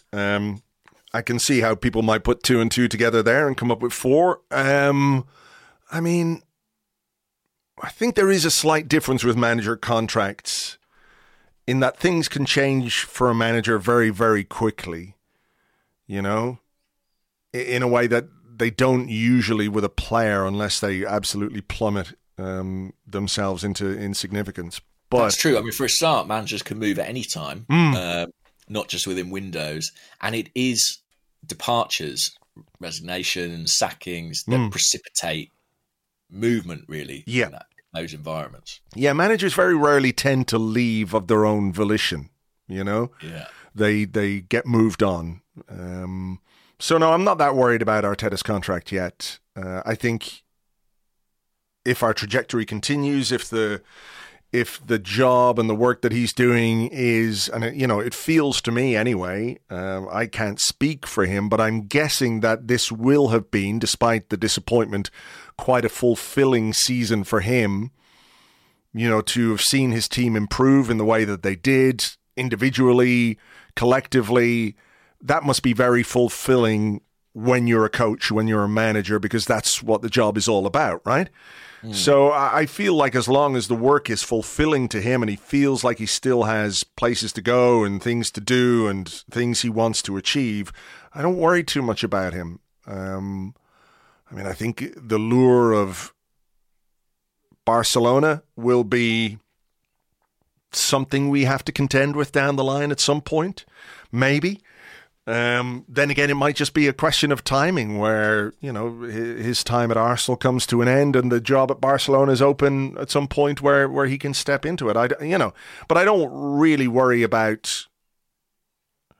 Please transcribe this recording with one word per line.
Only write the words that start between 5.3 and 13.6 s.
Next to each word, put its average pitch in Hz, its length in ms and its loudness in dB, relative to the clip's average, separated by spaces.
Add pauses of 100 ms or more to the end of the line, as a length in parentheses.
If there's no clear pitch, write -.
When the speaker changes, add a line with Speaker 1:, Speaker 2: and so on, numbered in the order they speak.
Speaker 1:
I 160 80 -6
mean, 165 440 0 (1400)
I - 80 -10
think 233 240 -2
there 196 160 4
is 180 160 4
a 160 60 2
slight 156 360 2
difference 131 360 2
with 120 120 4
manager 117 400 0
contracts 110 1040 -2 (880)
in 127 140 0
that 131 180 0
things 170 300 0
can 139 180 -4
change 135 540 0
for - 320 0
a 113 40 0
manager 113 440 0